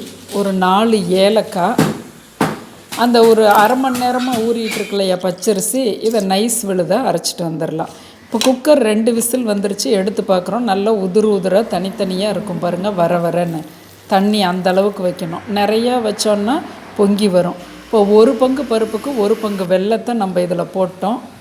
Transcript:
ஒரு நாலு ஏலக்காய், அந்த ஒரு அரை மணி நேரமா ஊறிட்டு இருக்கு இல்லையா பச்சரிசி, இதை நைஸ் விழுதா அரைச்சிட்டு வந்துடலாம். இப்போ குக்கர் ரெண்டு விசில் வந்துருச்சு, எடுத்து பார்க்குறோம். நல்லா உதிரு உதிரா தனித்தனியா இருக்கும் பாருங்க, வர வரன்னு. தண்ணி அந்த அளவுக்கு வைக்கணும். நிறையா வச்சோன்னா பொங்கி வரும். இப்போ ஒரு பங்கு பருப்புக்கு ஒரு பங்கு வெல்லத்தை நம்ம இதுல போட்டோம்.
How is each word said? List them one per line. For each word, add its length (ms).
ஒரு 200
நாலு 460
ஏலக்காய், 560
அந்த 240
ஒரு 180
அரை 280
மணி 220
நேரமா 360
ஊறிட்டு 300
இருக்கு 180
இல்லையா 200
பச்சரிசி, 640
இதை 240
நைஸ் 420
விழுதா 300
அரைச்சிட்டு 400
வந்துடலாம். 440
இப்போ 140
குக்கர் 400
ரெண்டு 220
விசில் 340
வந்துருச்சு, 380
எடுத்து 440
பார்க்குறோம். 440
நல்லா 220
உதிரு 420
உதிரா 240
தனித்தனியா 640
இருக்கும் 240
பாருங்க, 320
வர 400
வரன்னு. 320
தண்ணி 360
அந்த 280
அளவுக்கு 360
வைக்கணும். 380
நிறையா 400
வச்சோன்னா 540
பொங்கி 320
வரும். 300
இப்போ 200
ஒரு 280
பங்கு 300
பருப்புக்கு 560
ஒரு 180
பங்கு 280
வெல்லத்தை 480
நம்ம 280
இதுல 340
போட்டோம். 440